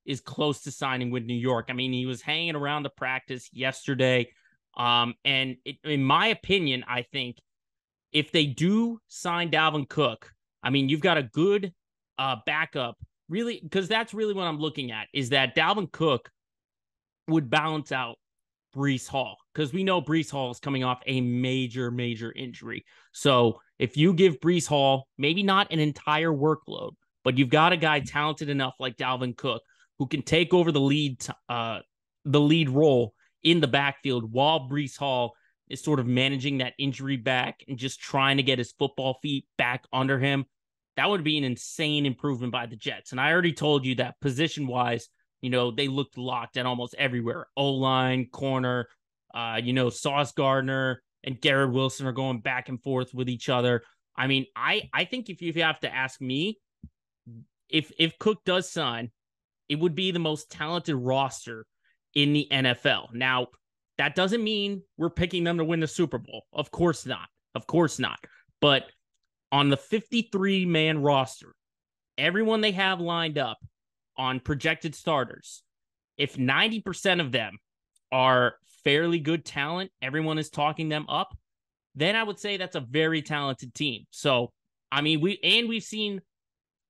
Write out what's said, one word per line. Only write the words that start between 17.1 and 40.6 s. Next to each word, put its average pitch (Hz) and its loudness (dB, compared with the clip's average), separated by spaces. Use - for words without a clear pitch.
would 156 0
balance 151 0
out 123 -4
Breece 135 0
Hall, 123 -4
'cause 151 -4
we 190 -2
know 185 2
Breece 156 0
Hall 131 -4
is 120 -10
coming 135 -2
off 127 -2
a 131 -2
major, 127 -2
major 120 -6
injury. 117 -12
So 120 4
if 120 -2
you 170 6
give 170 4
Breece 170 2
Hall, 135 4
maybe 160 0
not 196 2
an 160 0
entire 151 0
workload, 147 -2
but 127 2
you've 131 4
got 160 6
a - 4
guy 151 2
talented 147 -4
enough 139 -2
like 131 -6
Dalvin 127 -2
Cook 117 -4
who 139 -2
can 143 -4
take 165 2
over 170 6
the 143 2
lead, 139 2
t-, - -10
uh, 113 -4
the 147 4
lead 151 6
role 131 4
in 165 6
the 147 4
backfield 131 0
while 143 2
Breece 143 -4
Hall 127 -2
is - -12
sort 147 2
of 117 -2
managing 135 0
that 123 -6
injury 139 -4
back 127 -2
and 131 -8
just 127 -8
trying 139 2
to 139 4
get 135 2
his - -4
football 135 -4
feet 139 -4
back 127 -2
under 131 2
him, 135 0